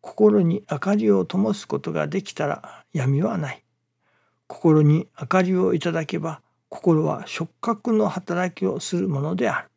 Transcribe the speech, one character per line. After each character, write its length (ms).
心 360
に 300
明 80
か 160
り 140
を 160
灯 300
す 120
こ 120
と 120
が 160
で 140
き 120
た 120
ら 480
闇 300
は 160
な 140
い。 100
心 380
に 240
明 80
か 140
り 140
を 180
い 60
た 120
だ 140
け 140
ば、 220
心 360
は 200
触 340
覚 320
の 160
働 460
き 140
を 120
す 160
る 140
も 120
の 140
で 140
あ 140
る。 140